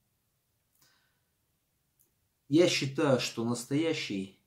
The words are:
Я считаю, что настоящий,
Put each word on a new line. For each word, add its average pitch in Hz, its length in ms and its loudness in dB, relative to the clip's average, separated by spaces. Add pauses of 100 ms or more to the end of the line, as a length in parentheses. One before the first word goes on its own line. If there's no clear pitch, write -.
(2500)
Я 170 160 6
считаю, 135 540 0
что - 240 -6
настоящий, 120 1040 -4